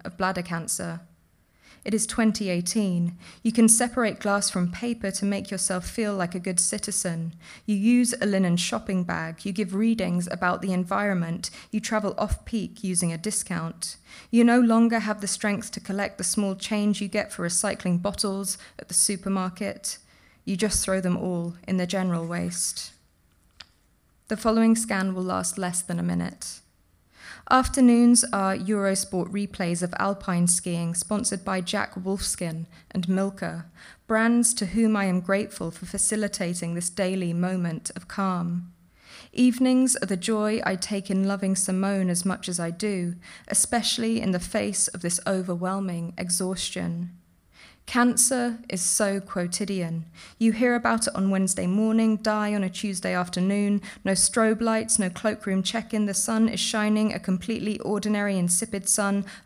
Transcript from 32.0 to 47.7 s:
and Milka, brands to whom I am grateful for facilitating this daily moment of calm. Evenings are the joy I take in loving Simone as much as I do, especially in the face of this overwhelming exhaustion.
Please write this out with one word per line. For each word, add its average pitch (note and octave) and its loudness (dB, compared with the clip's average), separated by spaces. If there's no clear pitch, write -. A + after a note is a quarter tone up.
and F3 -2
Milka, F#3+ -2
brands A#3 4
to G3+ -2
whom A3 2
I G3 0
am F#3 2
grateful G3 -2
for F3 -14
facilitating F#3+ -2
this F3 -4
daily F#3 -2
moment F3 -2
of - -12
calm. F3 -2
Evenings B3+ 4
are F#3+ -2
the F#3+ 0
joy G#3+ 0
I G3 0
take G3 -4
in F#3+ 2
loving F#3+ 0
Simone F#3+ 0
as F3 0
much - -2
as F3 -4
I E3+ -2
do, F3 -2
especially A3+ 0
in F#3+ 0
the F3+ 0
face G3+ -2
of F3 -6
this F3 -2
overwhelming F3+ -2
exhaustion. F3 -4